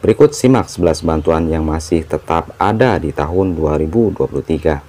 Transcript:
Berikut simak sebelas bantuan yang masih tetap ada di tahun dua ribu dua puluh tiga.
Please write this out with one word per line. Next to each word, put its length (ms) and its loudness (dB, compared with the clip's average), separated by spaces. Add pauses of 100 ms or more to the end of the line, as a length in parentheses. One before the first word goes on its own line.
Berikut 320 4
simak 400 2
sebelas 320 0
bantuan 420 0
yang 160 -2
masih 460 -2
tetap 480 -4
ada 400 2
di 160 -4
tahun 400 -2
dua 260 -2
ribu 320 0
dua 160 -4
puluh 160 -6
tiga. 460 -2